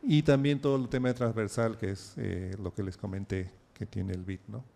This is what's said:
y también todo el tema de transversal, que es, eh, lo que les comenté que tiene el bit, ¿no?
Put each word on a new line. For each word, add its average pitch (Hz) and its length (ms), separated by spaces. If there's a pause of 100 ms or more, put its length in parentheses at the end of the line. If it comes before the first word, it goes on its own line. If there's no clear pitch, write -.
y 151 180
también 143 380
todo 139 160
el 127 120
tema 127 200
de 123 60
transversal, 113 640
que 95 120
es, - 260
eh, 92 440
lo 92 140
que 104 80
les 95 140
comenté 95 540 (220)
que 104 140
tiene 95 260
el 92 120
bit, 95 240
¿no? 113 160 (120)